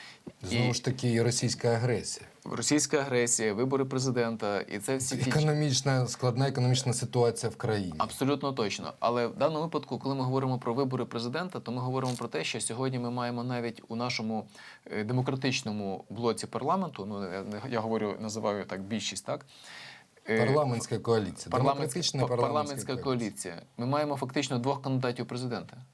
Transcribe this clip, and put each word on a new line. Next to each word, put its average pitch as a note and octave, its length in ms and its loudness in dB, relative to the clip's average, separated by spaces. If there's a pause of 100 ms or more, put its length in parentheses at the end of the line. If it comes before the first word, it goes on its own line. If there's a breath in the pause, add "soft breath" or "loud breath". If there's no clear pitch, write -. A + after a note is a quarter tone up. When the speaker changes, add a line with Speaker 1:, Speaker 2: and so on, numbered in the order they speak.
(440 loud breath)
Speaker 1:
Знову A#2+ 260 2
Speaker 2:
І B2 40 2
Speaker 1:
ж - 100 -4
таки, B2+ 280 0
і A2+ 100 6
російська A#2 460 2
агресія. A#2 600 2 (180)
Speaker 2:
Російська D3 520 2
агресія, A#2+ 560 2
вибори C3+ 320 2
президента, A#2 760 0
і - 180 -4
це C3+ 180 0
всі C3+ 200 -2
ті C3 120 0
Speaker 1:
Економічна, D3 800 4
складна C3 400 2
економічна B2 460 4
ситуація A#2 560 2
в - 60 -8
країні. G2+ 420 0
Speaker 2:
Абсолютно C3+ 560 0
точно. G2+ 460 -2
Але A#2+ 280 2
в - 80 -6
даному D3+ 300 2
випадку, C#3 340 -4
коли C3+ 160 -2
ми C3 80 0
говоримо B2+ 360 2
про A#2+ 140 -2
вибори C3 320 0
президента, B2 540 -4
то A#2 120 -6
ми B2 100 -2
говоримо B2+ 320 0
про A#2 140 -6
те, D#3 160 -4
що A2+ 180 -4
сьогодні B2+ 380 -2
ми A#2+ 120 -4
маємо A#2+ 320 -2
навіть A#2+ 440 -4
у A#2 80 -6
нашому, A2+ 520 -2 (440 loud breath)
е, G#2+ 120 -2
демократичному B2 1080 0
блоці A2+ 380 0
парламенту, C#3 580 -2
ну, G2+ 180 -6
я, G2 460 -6
я A#2 100 0
говорю, G#2+ 400 0
називаю G#2 460 -2
так, F#2+ 160 -6
більшість, G2+ 440 -4
так? - 200 -4 (840 loud breath)
Е, A2 160 4
Speaker 1:
Парламентська B2 540 2
коаліція. - 520 0
Speaker 2:
парламентська, C3 220 4
Speaker 1:
Демократична C#3+ 480 -2
Speaker 2:
па-, C3 60 2
Speaker 1:
парламентська B2 200 2
Speaker 2:
парламентська C#3+ 560 -2
Speaker 1:
коаліція. A#2 500 -2
Speaker 2:
коаліція. E2+ 80 -12 (160)
Ми A#2+ 80 -2
маємо D3 300 2
фактично C3+ 440 -2
двох C3+ 220 0
кандидатів B2+ 440 0
президента. A#2 520 -6 (160)